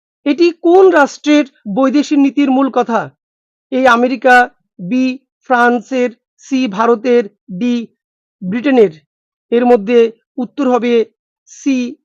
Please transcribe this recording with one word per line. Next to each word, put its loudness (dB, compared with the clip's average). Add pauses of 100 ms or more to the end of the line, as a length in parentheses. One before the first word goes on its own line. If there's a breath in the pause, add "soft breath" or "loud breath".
(240)
এটি 0
কোন 2
রাষ্ট্রের 0 (320)
বৈদেশিক 0
নীতির 0
মূল 0
কথা? -2 (720)
এ, -2
আমেরিকা, 2 (560)
বি, -2 (360)
ফ্রান্সের, -2 (260)
সি, -6 (100)
ভারতের, 0 (360)
ডি, -2 (680)
ব্রিটেনের। 0 (580)
এর 0
মধ্যে 2 (380)
উত্তর -6
হবে 0 (540)
সি, -4 (280)